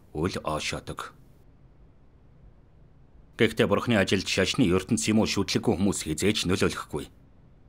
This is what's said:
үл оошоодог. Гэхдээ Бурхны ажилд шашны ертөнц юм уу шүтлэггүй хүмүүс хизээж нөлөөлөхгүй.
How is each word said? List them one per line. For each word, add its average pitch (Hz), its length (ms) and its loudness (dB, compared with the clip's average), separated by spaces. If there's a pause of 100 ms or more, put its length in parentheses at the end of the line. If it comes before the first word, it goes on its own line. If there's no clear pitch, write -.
(100)
үл 80 320 -2
оошоодог. - 720 -8 (2250)
Гэхдээ 110 320 2
Бурхны 101 240 2
ажилд 95 320 2
шашны - 400 2
ертөнц 95 400 0
юм 107 160 4
уу 107 80 0
шүтлэггүй 101 480 0
хүмүүс 98 240 0
хизээж 87 480 -2
нөлөөлөхгүй. 80 560 -2 (640)